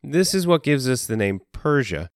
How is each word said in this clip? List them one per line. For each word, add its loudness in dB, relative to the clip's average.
This 0
is 0
what 4
gives 2
us -2
the -4
name 0
Persia -2